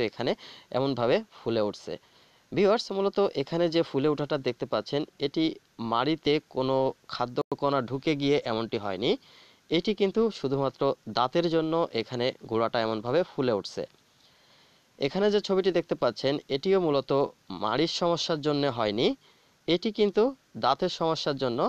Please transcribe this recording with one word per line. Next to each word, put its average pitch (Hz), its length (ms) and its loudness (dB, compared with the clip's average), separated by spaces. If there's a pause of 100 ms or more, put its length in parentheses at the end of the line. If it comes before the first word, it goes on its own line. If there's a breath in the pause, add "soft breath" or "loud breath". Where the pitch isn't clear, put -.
এখানে 127 220 -4 (400 loud breath)
এমনভাবে 127 440 2 (240)
ফুলে 113 300 0
উঠছে। - 240 -10 (580 soft breath)
ভিউয়ার্স, 202 400 2
মূলত 196 260 -2 (240)
এখানে 170 240 0 (100)
যে 165 140 4
ফুলে 139 240 0
ওঠাটা 147 240 -2 (100)
দেখতে 123 260 -4
পাচ্ছেন, 120 280 -2 (240)
এটি 160 180 0 (480)
মাড়িতে 143 420 0 (160)
কোনো 131 260 -2 (380)
খাদ্যকণা 139 680 -2 (100)
ঢুকে 135 260 -2
গিয়ে 143 220 2 (140)
এমনটি 113 340 -2
হয়নি, 101 260 -2 (680 loud breath)
এটি 196 160 0
কিন্তু 202 280 2 (180)
শুধুমাত্র 135 420 -2 (360)
দাঁতের 135 280 2 (100)
জন্য 160 180 2 (280)
এখানে 120 240 -4 (240)
গোড়াটা 113 360 0
এমনভাবে 113 360 0 (100)
ফুলে 127 280 0
উঠছে। 87 240 -8 (1160 soft breath)
এখানে 180 340 0
যে 208 140 2
ছবিটি 190 240 2
দেখতে 170 300 0
পাচ্ছেন, 131 320 0 (220)
এটিও 190 300 2
মূলত 143 260 0 (520)
মাড়ির 131 360 0
সমস্যার 170 420 0
জন্য 147 220 0 (140)
হয়নি, 113 300 2 (600 soft breath)
এটি 175 240 0
কিন্তু 208 320 2 (400)
দাঁতের 139 360 2
সমস্যার 160 440 0
জন্য 123 260 -2